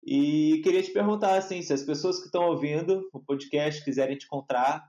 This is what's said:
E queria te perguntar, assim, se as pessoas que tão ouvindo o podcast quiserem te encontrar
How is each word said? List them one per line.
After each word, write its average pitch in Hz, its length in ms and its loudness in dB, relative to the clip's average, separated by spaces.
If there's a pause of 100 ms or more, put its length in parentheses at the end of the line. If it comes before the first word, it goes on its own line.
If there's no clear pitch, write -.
E 151 600 2
queria 185 200 4
te 185 100 -6
perguntar, 208 440 2
assim, 190 260 -2
se 151 100 -2
as 135 100 0
pessoas 156 400 -2
que - 80 -18
tão 175 180 2
ouvindo 165 640 -2
o 143 80 -14
podcast 147 640 -4
quiserem 135 320 -2
te 139 80 -16
encontrar 139 640 -2